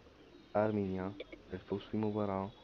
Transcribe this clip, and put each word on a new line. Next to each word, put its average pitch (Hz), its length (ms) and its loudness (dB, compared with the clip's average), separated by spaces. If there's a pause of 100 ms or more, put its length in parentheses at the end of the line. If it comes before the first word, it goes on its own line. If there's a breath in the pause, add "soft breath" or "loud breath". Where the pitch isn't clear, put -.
(560)
أرمينيا 101 560 2 (400)
الفوز 95 300 -4
في - 140 -4
مباراة 104 540 2 (140)